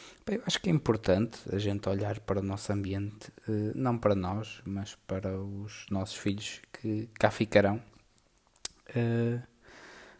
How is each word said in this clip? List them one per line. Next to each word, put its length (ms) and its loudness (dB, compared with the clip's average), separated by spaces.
Bem, 100 -2
eu 100 -4
acho 140 0
que 100 -2
é 40 4
importante 640 2
a 80 0
gente 300 0
olhar 320 0
para 220 -2
o 20 -2
nosso 300 -2
ambiente, 580 -4
eh, 260 0
não 240 0
para 180 4
nós, 500 -4
mas 300 -6
para 320 -2
os 500 -10
nossos 280 -2
filhos 420 -4
que 340 -4
cá 140 4
ficarão. 500 4
Eh, 460 2